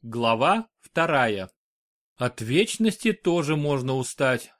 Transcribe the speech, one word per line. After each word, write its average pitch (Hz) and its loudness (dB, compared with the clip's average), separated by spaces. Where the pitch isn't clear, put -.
Глава 120 0
вторая. 123 0
От 123 -4
вечности 208 0
тоже 156 0
можно 135 -2
устать. 131 -2